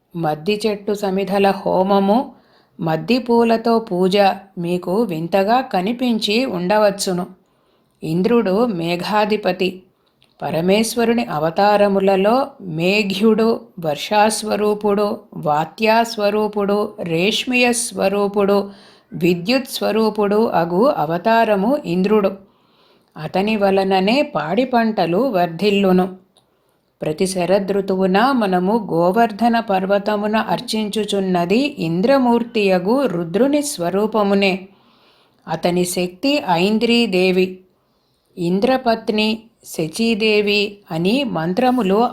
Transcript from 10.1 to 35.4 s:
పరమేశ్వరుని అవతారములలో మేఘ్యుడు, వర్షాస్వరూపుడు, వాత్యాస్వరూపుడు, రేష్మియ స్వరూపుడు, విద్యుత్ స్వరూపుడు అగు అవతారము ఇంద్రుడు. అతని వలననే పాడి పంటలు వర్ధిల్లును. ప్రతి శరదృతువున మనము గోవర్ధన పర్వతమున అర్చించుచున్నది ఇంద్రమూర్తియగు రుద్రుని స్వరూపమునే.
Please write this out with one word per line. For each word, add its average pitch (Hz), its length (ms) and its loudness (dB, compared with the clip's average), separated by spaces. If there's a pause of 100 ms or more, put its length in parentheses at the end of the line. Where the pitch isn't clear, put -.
పరమేశ్వరుని 220 840 0
అవతారములలో 196 1200 2 (140)
మేఘ్యుడు, 202 1000 0 (180)
వర్షాస్వరూపుడు, 208 1400 0 (140)
వాత్యాస్వరూపుడు, 208 1700 0
రేష్మియ 220 720 0
స్వరూపుడు, 202 960 0 (440)
విద్యుత్ 180 540 0
స్వరూపుడు 208 800 0
అగు 175 380 0
అవతారము 214 1000 2
ఇంద్రుడు. 190 460 2 (840)
అతని 196 380 -2
వలననే 196 680 2
పాడి 196 440 -2
పంటలు 214 520 0
వర్ధిల్లును. 185 1000 2 (840)
ప్రతి 156 260 -2
శరదృతువున 190 1040 0
మనము 202 600 0
గోవర్ధన 220 680 2
పర్వతమున 202 760 -2
అర్చించుచున్నది 202 1400 -2
ఇంద్రమూర్తియగు 233 1300 2
రుద్రుని 196 560 0
స్వరూపమునే. 196 1080 0 (800)